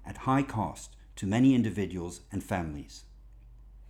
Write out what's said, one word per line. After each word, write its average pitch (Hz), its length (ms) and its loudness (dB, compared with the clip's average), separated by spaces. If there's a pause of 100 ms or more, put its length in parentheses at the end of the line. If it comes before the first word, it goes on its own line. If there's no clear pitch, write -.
at - 140 -14
high 135 240 2
cost 104 520 -6 (220)
to 101 100 -6
many 127 280 6
individuals 92 680 0 (100)
and 98 140 -6
families. 80 600 -6 (840)